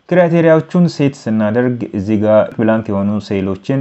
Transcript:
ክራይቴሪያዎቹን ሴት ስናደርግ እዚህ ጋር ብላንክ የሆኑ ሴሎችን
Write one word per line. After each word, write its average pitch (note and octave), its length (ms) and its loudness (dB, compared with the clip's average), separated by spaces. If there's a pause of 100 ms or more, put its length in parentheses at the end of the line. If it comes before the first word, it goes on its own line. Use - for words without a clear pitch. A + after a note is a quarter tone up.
ክራይቴሪያዎቹን E3+ 800 2
ሴት C#3+ 280 -2
ስናደርግ A#2 640 -2 (140)
እዚህ G#2 280 -2
ጋር G#2+ 200 4 (120)
ብላንክ A2 360 -2
የሆኑ G2+ 220 -2 (120)
ሴሎችን G2 600 -4